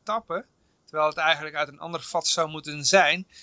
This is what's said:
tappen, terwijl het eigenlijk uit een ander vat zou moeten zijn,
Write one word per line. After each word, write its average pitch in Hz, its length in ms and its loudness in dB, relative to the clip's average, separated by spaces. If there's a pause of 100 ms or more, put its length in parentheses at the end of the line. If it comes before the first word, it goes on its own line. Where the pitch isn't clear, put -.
tappen, 214 420 -6 (400)
terwijl 156 240 2
het 151 100 -8
eigenlijk 156 380 0
uit 151 120 -2
een 151 120 -18
ander 165 220 -8
vat - 240 -2
zou 160 240 0
moeten 147 340 -8
zijn, 180 420 4 (160)